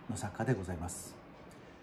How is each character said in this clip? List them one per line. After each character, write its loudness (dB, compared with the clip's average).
野 2
坂 2
で 8
ご 4
ざ 2
い 2
ま 0
す。 -6